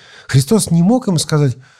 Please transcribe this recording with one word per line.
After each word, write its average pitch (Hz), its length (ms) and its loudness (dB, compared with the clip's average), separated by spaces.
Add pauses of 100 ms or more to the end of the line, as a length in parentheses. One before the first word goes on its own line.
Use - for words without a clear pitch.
(280)
Христос 165 440 0
не 170 120 2
мог 247 240 0
им 180 100 0
сказать: 147 380 -2 (240)